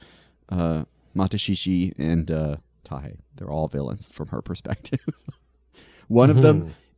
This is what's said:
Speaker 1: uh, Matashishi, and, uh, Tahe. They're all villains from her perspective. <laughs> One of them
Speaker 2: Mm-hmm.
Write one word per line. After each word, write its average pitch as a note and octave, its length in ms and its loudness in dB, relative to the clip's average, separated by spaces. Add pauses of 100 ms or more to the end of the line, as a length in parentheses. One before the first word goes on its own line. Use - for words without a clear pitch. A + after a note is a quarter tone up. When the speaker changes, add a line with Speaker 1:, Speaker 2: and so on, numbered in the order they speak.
(500)
Speaker 1:
uh, E2 340 -2 (320)
Matashishi, F#2 840 -2
and, D#2+ 320 0
uh, D#2 280 -2 (300)
Tahe. C#2+ 280 -12 (200)
They're - 140 -14
all D#2 180 -4
villains C#2 440 -8
from - 180 -12
her A1+ 120 -8
perspective. - 580 -8 (540)
<laughs> - 540 -20
One A#2+ 220 8
of B2 120 6
them G2+ 200 8
Speaker 2:
Mm-hmm. E2 80 -8 (280)